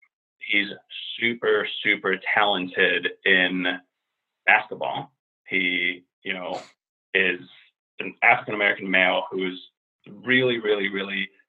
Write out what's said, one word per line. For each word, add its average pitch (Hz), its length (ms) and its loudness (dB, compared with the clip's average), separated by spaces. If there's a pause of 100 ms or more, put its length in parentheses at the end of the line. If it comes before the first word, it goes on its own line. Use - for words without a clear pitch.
(380)
he's 101 300 -2 (500)
super, 113 480 0 (160)
super 98 340 0 (160)
talented 90 760 0 (160)
in 92 420 2 (800)
basketball. 95 680 0 (360)
He, 90 560 -2 (180)
you 101 100 -8
know, 90 280 -6 (520)
is 90 280 2 (580)
an 95 240 -10
African-American 104 680 2
male 92 420 4
who's 92 300 -4 (460)
really, 127 520 0
really, 104 300 0
really 98 400 -4 (200)